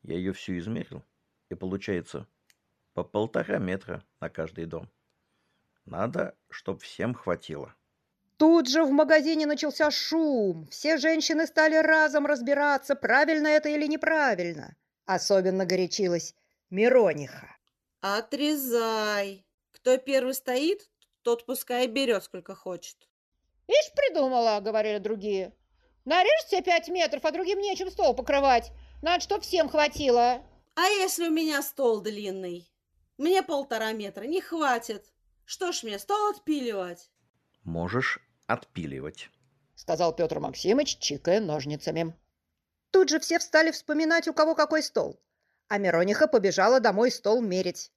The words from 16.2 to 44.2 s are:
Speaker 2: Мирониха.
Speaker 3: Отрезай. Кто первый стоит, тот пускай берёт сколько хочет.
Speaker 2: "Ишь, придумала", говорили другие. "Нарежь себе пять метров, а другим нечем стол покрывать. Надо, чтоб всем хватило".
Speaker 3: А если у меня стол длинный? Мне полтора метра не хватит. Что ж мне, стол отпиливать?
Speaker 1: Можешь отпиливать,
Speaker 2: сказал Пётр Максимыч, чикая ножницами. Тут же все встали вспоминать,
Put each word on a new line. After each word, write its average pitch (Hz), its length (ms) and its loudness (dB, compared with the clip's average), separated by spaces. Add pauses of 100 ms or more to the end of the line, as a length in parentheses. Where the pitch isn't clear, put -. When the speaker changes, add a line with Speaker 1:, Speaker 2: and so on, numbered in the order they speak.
Speaker 2:
Мирониха. 190 840 2 (440)
Speaker 3:
Отрезай. 226 1500 -2 (260)
Кто 254 260 2
первый 262 360 0
стоит, 294 560 -2 (320)
тот 233 240 -2
пускай 254 400 -2
берёт 233 380 0
сколько 185 300 -16
хочет. - 420 -14 (720)
Speaker 2:
"Ишь, 571 260 4
придумала", 262 680 2
говорили 214 380 -2
другие. 196 560 -4 (500)
"Нарежь 370 420 4
себе 359 160 0
пять 339 260 0
метров, 320 360 -2
а 311 60 2
другим 370 300 -4
нечем 381 300 -4
стол 330 240 2
покрывать. 269 580 2 (300)
Надо, 339 200 0
чтоб - 200 -2
всем 320 260 0
хватило". 262 720 2 (320)
Speaker 3:
А 349 120 2
если 370 420 0
у - 20 0
меня 311 320 0
стол 233 380 0
длинный? 190 720 -8 (460)
Мне 370 240 4
полтора 269 500 -4
метра 202 320 -10
не 330 160 -4
хватит. 254 720 -4 (320)
Что - 260 -6
ж - 120 -6
мне, 208 160 -8
стол 415 320 0
отпиливать? 220 800 -6 (520)
Speaker 1:
Можешь 90 560 -4 (280)
отпиливать, - 840 -8 (460)
Speaker 2:
сказал 165 420 -2
Пётр 156 240 -2
Максимыч, 226 580 -2
чикая 170 420 0
ножницами. 156 760 -4 (760)
Тут 359 200 6
же 302 100 0
все 330 180 -2
встали 320 320 2
вспоминать, 320 580 -2